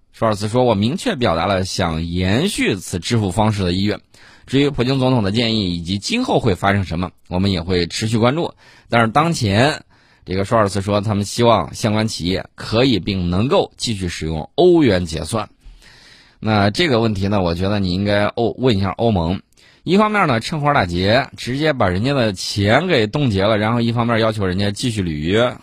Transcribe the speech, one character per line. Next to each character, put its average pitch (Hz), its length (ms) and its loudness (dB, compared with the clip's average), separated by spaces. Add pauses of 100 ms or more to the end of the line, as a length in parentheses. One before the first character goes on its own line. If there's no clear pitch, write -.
(120)
舒 - 140 -4
尔 107 100 2
茨 104 140 -6
说， 123 160 2
我 117 100 4
明 113 220 0
确 214 180 -4
表 107 220 0
达 85 80 -2
了 95 180 0
想 85 420 -4
延 92 440 0
续 214 260 -2
此 87 240 -8
支 117 180 -2
付 101 140 0
方 107 220 2
式 101 100 -4
的 87 80 0
意 95 120 0
愿。 104 180 -2 (440)
至 135 140 0
于 143 100 2
普 117 140 -2
京 135 160 0
总 127 120 2
统 123 120 2
的 95 80 -2
建 113 240 0
议 92 200 -2
以 85 60 -6
及 92 180 -4
今 240 260 -4
后 196 140 0
会 113 160 0
发 98 180 0
生 98 100 0
什 82 160 -6
么， 90 120 -6 (180)
我 87 100 -2
们 98 120 0
也 87 100 -2
会 87 240 0
持 110 220 -6
续 113 100 0
关 123 180 2
注。 165 180 -4 (360)
但 117 120 2
是 113 80 4
当 156 220 2
前 127 520 0 (440)
这 92 80 -4
个 98 80 0
舒 117 140 0
尔 104 100 4
茨 95 140 -2
说， 101 180 0
他 101 160 -2
们 101 80 0
希 - 180 -4
望 110 320 4
相 107 200 -2
关 110 120 0
企 110 200 -6
业 90 280 -4
可 110 300 0
以 123 160 2
并 92 300 -2
能 98 180 0
够 170 300 2
继 - 160 -4
续 95 160 -6
使 - 160 -8
用 78 300 -6
欧 170 280 6
元 92 220 4
结 80 180 -6
算。 107 240 -4 (920)
那 104 280 2
这 165 200 0
个 117 100 4
问 113 140 2
题 98 160 -2
呢， 104 120 0
我 85 140 0
觉 95 140 -2
得 104 100 0
你 90 140 0
应 95 100 -2
该 104 220 0
欧-， 113 340 -2
问 120 180 2
一 95 40 0
下 95 80 0
欧 117 220 0
盟。 87 300 0 (440)
一 160 100 0
方 214 160 4
面 202 160 0
呢， 117 140 0
趁 160 180 -6
火 143 140 0
打 123 120 2
劫， 95 520 0
直 127 200 -6
接 156 140 0
把 120 160 0
人 92 160 0
家 139 80 0
的 117 220 0
钱 107 540 0
给 123 200 2
冻 143 220 0
结 95 160 2
了； 110 120 2
然 107 140 0
后 120 80 0
一 117 140 0
方 117 120 0
面 117 140 2
要 110 140 2
求 104 120 -2
人 90 140 0
家 101 100 0
继 110 200 -4
续 107 120 -4
履 80 200 -4
约。 113 420 0